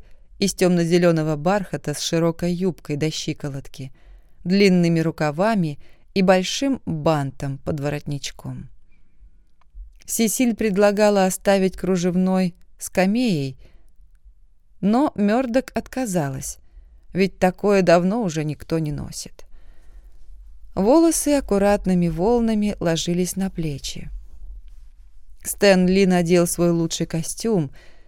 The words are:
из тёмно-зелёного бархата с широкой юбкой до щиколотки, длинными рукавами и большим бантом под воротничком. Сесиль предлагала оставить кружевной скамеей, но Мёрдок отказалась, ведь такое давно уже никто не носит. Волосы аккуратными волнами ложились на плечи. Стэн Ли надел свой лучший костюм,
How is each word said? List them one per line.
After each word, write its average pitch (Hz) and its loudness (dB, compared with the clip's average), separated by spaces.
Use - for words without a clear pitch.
из 196 0
тёмно-зелёного 170 2
бархата 165 -4
с - -8
широкой 170 -2
юбкой 170 -4
до 156 -2
щиколотки, 139 -10
длинными 180 4
рукавами 160 -2
и 196 2
большим 190 2
бантом 143 -2
под 156 -6
воротничком. 139 -8
Сесиль 233 0
предлагала 208 4
оставить 190 0
кружевной 185 0
скамеей, 185 0
но 240 2
Мёрдок 233 0
отказалась, 175 -4
ведь 185 0
такое 196 2
давно 180 4
уже 160 -4
никто 156 -4
не 151 -4
носит. - -12
Волосы 294 4
аккуратными 202 2
волнами 208 0
ложились 175 -2
на 190 -4
плечи. 156 -8
Стэн 185 4
Ли 190 4
надел 175 4
свой 175 0
лучший 165 -2
костюм, 165 -2